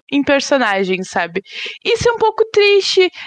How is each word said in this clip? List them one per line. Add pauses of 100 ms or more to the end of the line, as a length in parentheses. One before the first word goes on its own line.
(120)
em
personagens,
sabe? (420)
Isso
é
um
pouco
triste. (180)